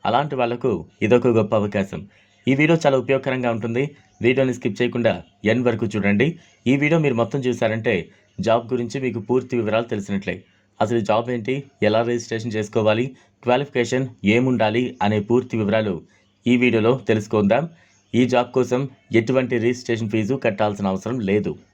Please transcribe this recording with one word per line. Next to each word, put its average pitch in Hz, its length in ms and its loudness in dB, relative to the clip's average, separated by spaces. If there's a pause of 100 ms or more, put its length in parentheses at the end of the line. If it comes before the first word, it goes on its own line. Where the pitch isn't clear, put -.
అలాంటి 139 300 0
వాళ్లకు 120 320 -2 (340)
ఇదొక 120 340 4
గొప్ప 104 220 0
అవకాశం. 101 400 -4 (460)
ఈ 127 140 2
వీడియో 160 240 4
చాలా 135 180 4
ఉపయోగకరంగా 127 520 -2
ఉంటుంది. 113 280 -4 (420)
వీడియోని 127 340 2
స్కిప్ 107 220 -4
చేయకుండా 120 320 0 (380)
ఎండ్ 120 160 2
వరకు 117 280 0
చూడండి. 101 340 2 (420)
ఈ 139 120 4
వీడియో 160 220 2
మీరు 127 160 0
మొత్తం 120 260 -2
చూశారంటే 113 480 0 (440)
జాబ్ 113 340 2
గురించి 120 320 -4
మీకు 113 240 -4
పూర్తి 127 320 0
వివరాలు 110 320 -2
తెలిసినట్లే. 98 440 -6 (440)
అసలు 117 220 0
ఈ 98 80 -4
జాబ్ 117 240 0
ఏంటి, 120 220 -4 (320)
ఎలా 110 120 2 (100)
రిజిస్ట్రేషన్ 117 460 -6
చేసుకోవాలి, 107 480 0 (380)
క్వాలిఫికేషన్ 127 640 0 (300)
ఏముండాలి 120 460 2 (240)
అనే 107 140 2 (120)
పూర్తి 123 300 0
వివరాలు 104 320 0 (520)
ఈ 120 180 4
వీడియోలో 117 300 4 (160)
తెలుసుకుందాం. 110 560 2 (480)
ఈ 117 60 4 (120)
జాబ్ 123 220 2
కోసం 123 260 0 (380)
ఎటువంటి 127 440 0
రిజిస్ట్రేషన్ 113 500 -2
ఫీజు 110 300 0
కట్టాల్సిన 101 500 -2
అవసరం 107 240 -6 (120)
లేదు. 101 220 0 (240)